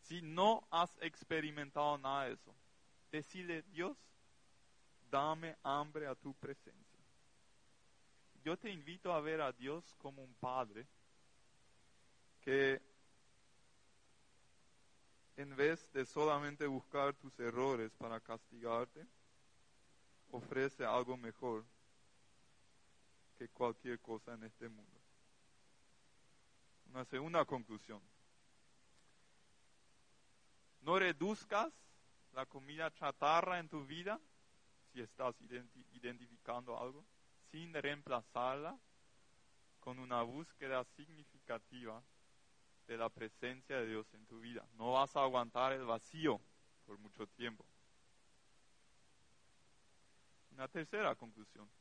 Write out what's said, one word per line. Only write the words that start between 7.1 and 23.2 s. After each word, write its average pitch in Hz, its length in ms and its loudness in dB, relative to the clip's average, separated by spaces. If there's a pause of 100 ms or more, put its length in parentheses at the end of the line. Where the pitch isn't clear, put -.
Yo 160 140 2
te 220 140 -6
invito 175 420 -4
a 156 80 4
ver 160 180 0
a 139 120 2
Dios 139 480 -6
como 139 240 -10
un 127 100 -16
padre 123 540 -2 (1500)
que 135 400 4 (2500)
en 143 200 -8
vez 151 380 4
de 131 140 2
solamente 147 580 2
buscar 139 480 2
tus 135 260 -14
errores 120 600 2
para 113 200 -6
castigarte, 117 840 -4 (1300)
ofrece 131 520 -2
algo 123 340 2
mejor 117 460 -4 (1700)